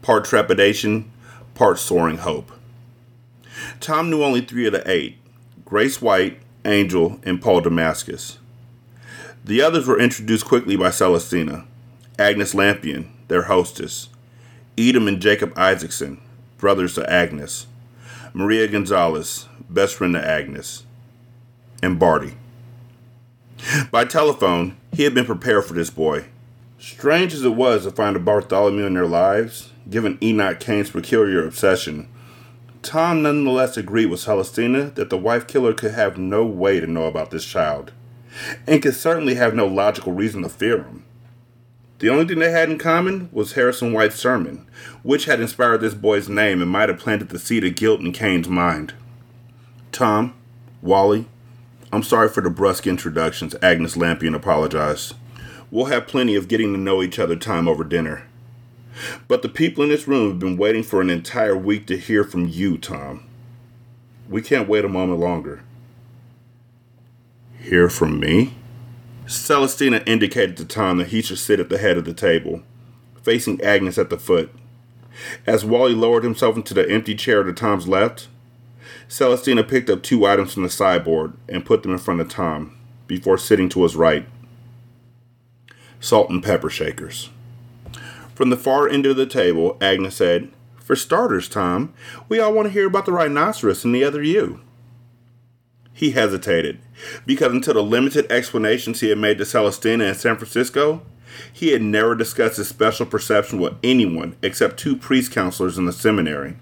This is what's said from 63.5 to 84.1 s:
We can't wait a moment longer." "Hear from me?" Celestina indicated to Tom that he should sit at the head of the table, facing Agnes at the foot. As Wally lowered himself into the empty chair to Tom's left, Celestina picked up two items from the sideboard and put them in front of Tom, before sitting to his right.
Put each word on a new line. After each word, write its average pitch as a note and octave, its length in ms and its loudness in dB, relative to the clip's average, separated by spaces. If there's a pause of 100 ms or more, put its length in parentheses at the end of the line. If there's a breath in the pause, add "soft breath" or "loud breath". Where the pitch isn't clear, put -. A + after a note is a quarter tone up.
We A2+ 120 -4
can't A2+ 280 0
wait G#2 160 2
a G2 40 -2
moment F#2 300 -2
longer." E2 420 -4 (2000)
"Hear F2 300 4
from D#2 300 0
me?" F2 340 2 (760)
Celestina C3+ 800 0
indicated G#2 520 0
to - 80 -10
Tom F#2+ 320 -2
that F2 120 -2
he A2+ 120 -2
should F#2+ 160 -8
sit G2+ 220 2
at - 100 -4
the E2+ 80 -2
head F#2+ 200 2
of E2 80 -4
the E2+ 80 -10
table, E2 480 0 (600)
facing A2+ 400 -2
Agnes G2 360 2
at F#2 120 0
the E2+ 80 -6
foot. E2+ 320 0 (960 loud breath)
As G#2+ 200 2
Wally A#2+ 280 4
lowered A2+ 300 4
himself A2+ 320 0
into A2+ 180 -8
the F#2 160 2
empty G#2+ 240 0
chair G#2 300 2
to F#2 80 -4
Tom's G2 360 -2
left, G2+ 420 0 (800 loud breath)
Celestina B2 540 2
picked B2+ 260 0
up G2 120 2
two A2 240 2
items G2 280 2
from G2 100 -4
the F2+ 60 -4
sideboard E2+ 640 0 (140)
and F2+ 180 -8
put A2 180 2
them F#2+ 80 -4
in F#2 60 -2
front F2 240 -4
of D#2+ 80 -6
Tom, D#2+ 420 -6 (340)
before F#2 320 0
sitting F#2 320 2
to F2+ 140 0
his D#2 120 2
right. D#2 300 2 (1700 loud breath)